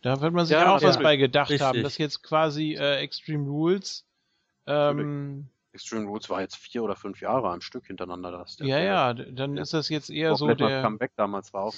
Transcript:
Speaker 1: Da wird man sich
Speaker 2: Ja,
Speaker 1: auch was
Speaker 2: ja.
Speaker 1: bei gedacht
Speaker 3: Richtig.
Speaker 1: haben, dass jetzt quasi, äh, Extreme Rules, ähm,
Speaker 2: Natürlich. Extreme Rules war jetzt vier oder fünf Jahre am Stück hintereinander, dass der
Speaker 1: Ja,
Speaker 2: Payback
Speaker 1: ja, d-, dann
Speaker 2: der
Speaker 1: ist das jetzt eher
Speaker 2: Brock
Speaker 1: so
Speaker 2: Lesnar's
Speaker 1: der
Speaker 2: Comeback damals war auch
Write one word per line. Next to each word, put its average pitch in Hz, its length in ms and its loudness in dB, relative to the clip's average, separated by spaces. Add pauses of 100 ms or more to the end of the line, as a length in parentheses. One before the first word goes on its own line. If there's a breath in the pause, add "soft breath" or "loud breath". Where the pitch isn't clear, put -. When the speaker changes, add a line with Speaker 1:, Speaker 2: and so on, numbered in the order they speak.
Speaker 1:
Da 135 200 0
wird 165 100 0
man 175 140 2
sich 151 100 4
Speaker 2:
Ja, 180 180 8
Speaker 1:
auch 185 80 4
was 139 140 6
Speaker 2:
ja. 123 60 0
Speaker 1:
bei 151 140 8
gedacht 135 340 4
Speaker 3:
Richtig. 143 160 2
Speaker 1:
haben, 123 160 2
dass 135 160 -4
jetzt 147 240 -4
quasi, 156 520 0
äh, 143 220 0
Extreme 147 500 -4
Rules, 160 580 0 (640)
ähm, 147 300 2
Speaker 2:
Natürlich. 143 500 -6 (260)
Extreme 110 340 -6
Rules 104 240 -8
war 95 100 -2
jetzt 95 160 -8
vier - 260 -8
oder 104 140 -4
fünf 98 240 -12
Jahre 107 300 0
am 87 100 -6
Stück - 260 -12
hintereinander, 90 460 -10
dass 90 240 -14
der 147 100 -6
Speaker 1:
Ja, 135 100 0
Speaker 2:
Payback 170 120 0
Speaker 1:
ja, 147 260 2
d-, 131 180 -12
dann 135 220 -4
Speaker 2:
der 147 80 -6
Speaker 1:
ist 147 120 -8
das 156 160 0
jetzt 151 180 -6
eher 156 220 -2
Speaker 2:
Brock 143 80 2
Speaker 1:
so 147 100 0
Speaker 2:
Lesnar's 139 220 2
Speaker 1:
der 135 120 -2
Speaker 2:
Comeback 113 340 -4
damals 101 360 -4
war 98 120 -6
auch 98 140 -6